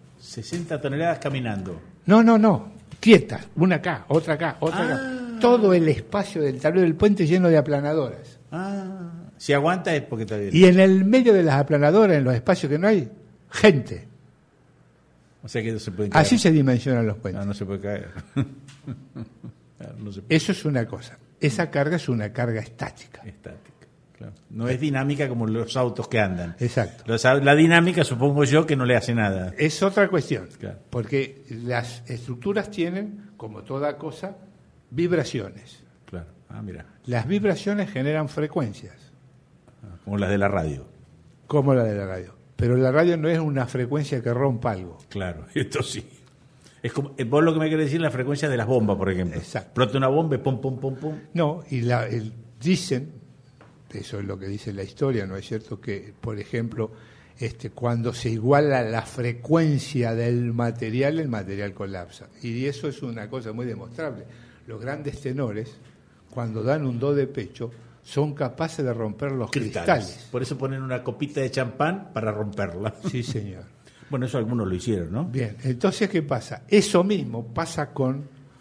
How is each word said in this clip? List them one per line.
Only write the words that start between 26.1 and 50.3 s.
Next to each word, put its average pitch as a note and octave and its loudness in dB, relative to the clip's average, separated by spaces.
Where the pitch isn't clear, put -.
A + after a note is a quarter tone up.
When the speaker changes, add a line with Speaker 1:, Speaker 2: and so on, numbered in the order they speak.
Speaker 1:
andan. F2 -2
Speaker 2:
Exacto. A#2 -2
Speaker 1:
Los A2 0
au-, C#3 8
la C#3+ 8
dinámica, E3+ 6
supongo C#3 2
yo, D3+ 6
que D#3 0
no B2+ 2
le B2 6
hace A#2 0
nada. F#2+ 0
Speaker 2:
Es D#3 0
otra G3 4
cuestión. C3 -2
Speaker 1:
Claro. G2 -12
Speaker 2:
Porque B2 -4
las A#2+ -6
estructuras G3 -6
tienen, F#3 -8
como G#2+ -16
toda C#3+ -6
cosa, F3+ -12
vibraciones. C3 -4
Speaker 1:
Claro. E2+ -12
Ah, G#2+ -14
mira. F2 -14
Speaker 2:
Las A#2+ -2
vibraciones G3+ -2
generan D3 -2
frecuencias. D3 -6
Speaker 1:
Ah, F#2 -18
como G2+ -4
las G2 0
de G2+ 2
la G2 2
radio. D#2 -2
Speaker 2:
Como C#3 2
la B2 2
de G#2+ -2
la G2 -6
radio. F#2 -10
Pero A#2+ 2
la B2+ 2
radio E3+ 4
no D#3 -2
es E3 0
una C#3 -2
frecuencia C3 -4
que A#2+ -2
rompa B2 0
algo. F#2 -8
Speaker 1:
Claro, F2 -8
<laughs> - -20
esto - -4
sí. - -10
Es A#2+ -6
como, C#3 -6
eh, C3 -4
vos C#3+ 4
lo E3 4
que D#3+ 0
me D#3 0
querés D#3 0
decir, D#3 -2
la D#3 0
frecuencia C#3 -4
de C3 0
las G#2+ -2
bombas, A2 2
por F#2+ 0
ejemplo. F2+ -4
Speaker 2:
Exacto. - -8
Speaker 1:
Explota B2+ 0
una C3+ 2
bomba D3 2